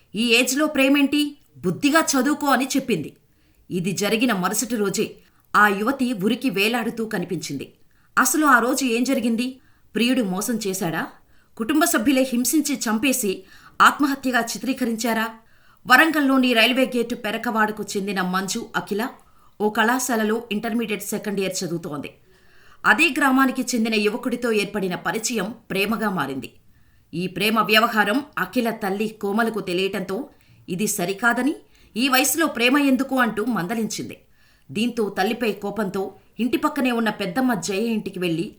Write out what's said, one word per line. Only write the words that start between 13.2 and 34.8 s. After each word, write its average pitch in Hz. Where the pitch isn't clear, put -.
ఆత్మహత్యగా 262
చిత్రీకరించారా? 226
వరంగల్లోని 269
రైల్వే 240
గేటు 233
పెరకవాడకు 214
చెందిన 196
మంజు 185
అఖిల 202
ఓ 208
కళాశాలలో 226
ఇంటర్మీడియట్ 214
సెకండ్ 202
ఇయర్ 190
చదువుతోంది. 160
అదే 220
గ్రామానికి 262
చెందిన 226
యువకుడితో 226
ఏర్పడిన 196
పరిచయం 208
ప్రేమగా 202
మారింది. 135
ఈ 175
ప్రేమ 214
వ్యవహారం 220
అఖిల 226
తల్లి 208
కోమలకు 214
తెలియటంతో 190
ఇది 185
సరికాదని, 247
ఈ 254
వయసులో 285
ప్రేమ 247
ఎందుకు 269
అంటూ 220
మందలించింది. 196
దీంతో 220